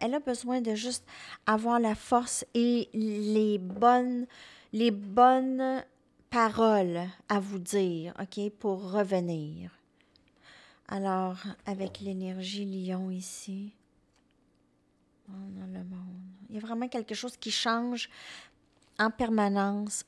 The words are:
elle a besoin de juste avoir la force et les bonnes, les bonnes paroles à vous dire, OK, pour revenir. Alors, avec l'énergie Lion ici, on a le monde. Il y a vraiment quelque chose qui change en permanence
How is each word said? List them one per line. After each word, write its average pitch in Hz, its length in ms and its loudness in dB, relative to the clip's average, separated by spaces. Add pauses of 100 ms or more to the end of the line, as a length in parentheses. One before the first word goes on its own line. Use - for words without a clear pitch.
elle 240 140 -2
a 294 60 0
besoin 247 420 -2
de 220 120 0
juste 233 300 -4 (400)
avoir 226 340 4
la 220 160 2
force - 600 0
et 240 400 4
les 214 640 2
bonnes, 240 680 4 (460)
les 226 180 4
bonnes 254 920 4 (460)
paroles 214 720 4 (260)
à 208 120 2
vous 196 180 -6
dire, 175 600 0
OK, 202 340 -6
pour 196 400 -4
revenir. 175 800 0 (1200)
Alors, 185 500 -2 (260)
avec 196 340 -6
l'énergie 190 640 -6
Lion 185 460 -4
ici, 190 640 -10 (1600)
on 190 320 -14
a 185 60 -12
le 185 160 -10
monde. 185 400 -12 (260)
Il 214 60 -14
y 214 40 -6
a - 20 -6
vraiment 226 260 -4
quelque 233 260 -6
chose 240 240 -8
qui - 140 -8
change 233 580 0 (880)
en 220 140 2
permanence 208 960 0